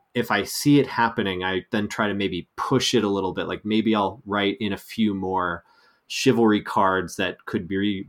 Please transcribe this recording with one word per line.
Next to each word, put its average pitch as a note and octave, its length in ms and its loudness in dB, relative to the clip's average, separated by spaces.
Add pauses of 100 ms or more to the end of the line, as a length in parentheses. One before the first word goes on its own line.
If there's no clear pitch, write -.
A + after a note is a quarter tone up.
(120)
if A#2 200 -2
I G#2 100 2
see C#3+ 380 4
it B2+ 80 2
happening, G2 560 0
I F#2 260 -2
then G#2 160 -2
try G#2 220 -2
to G2+ 60 -2
maybe F#2 420 -4
push - 380 0
it A2 100 4
a G#2 40 2
little F#2+ 240 0
bit. E2+ 140 -4
Like, F2 180 -6
maybe G#2+ 300 2
I'll G2 320 0
write G2+ 320 0
in G#2 140 -4
a G2 40 -6
few G#2 380 -2
more F#2 480 -2 (460)
chivalry A2+ 520 4
cards F#2 540 0
that F#2 320 -6
could F#2+ 220 -6
be, G2 400 -2